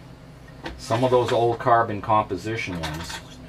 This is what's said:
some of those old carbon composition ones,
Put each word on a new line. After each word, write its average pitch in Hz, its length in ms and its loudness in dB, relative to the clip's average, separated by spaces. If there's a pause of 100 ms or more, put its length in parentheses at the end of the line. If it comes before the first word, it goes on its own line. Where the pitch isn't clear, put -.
(760)
some 117 280 0
of 123 80 4
those 123 180 4
old 117 300 2
carbon 110 420 2
composition 104 800 0
ones, 80 400 -8 (280)